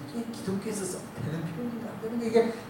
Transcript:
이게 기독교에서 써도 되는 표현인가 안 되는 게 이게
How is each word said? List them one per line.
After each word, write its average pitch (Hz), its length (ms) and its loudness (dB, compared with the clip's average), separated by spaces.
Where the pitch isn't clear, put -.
이게 233 180 -2
기독교에서 196 540 -2
써도 180 180 -4
되는 160 180 0
표현인가 240 500 -4
안 - 100 -8
되는 226 180 -2
게 233 80 0
이게 226 260 8